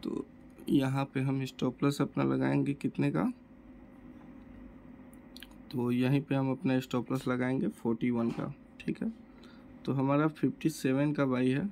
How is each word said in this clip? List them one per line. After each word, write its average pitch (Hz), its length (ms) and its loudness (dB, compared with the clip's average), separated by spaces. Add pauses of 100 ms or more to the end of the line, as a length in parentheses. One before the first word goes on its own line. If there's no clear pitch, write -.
तो - 220 -4 (440)
यहाँ 135 360 4
पे 139 140 -4
हम 135 260 0
stop 127 380 -4
loss 143 180 2
अपना 139 240 0
लगाएंगे 135 500 2
कितने 143 360 0
का, 180 200 0 (2500)
तो 120 200 0
यहीं 127 300 4
पे 139 140 -2
हम 135 160 2
अपना 131 300 2
stop 123 300 -2
loss 131 160 -2
लगाएंगे 127 420 0
फ़ोर्टी 117 420 0
वन 117 200 2
का, - 220 -6 (260)
ठीक - 240 -4
है। 226 80 -2 (760)
तो 131 80 0
हमारा 139 360 4
फ़िफ़्टी 151 420 0
सेवन 143 420 0
का 147 140 2
बाई 127 220 2
है। 143 220 0